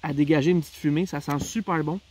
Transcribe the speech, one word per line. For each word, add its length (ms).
à 100
dégager 380
une 100
petite 140
fumée. 320
Ça 140
sent 200
super 440
bon. 160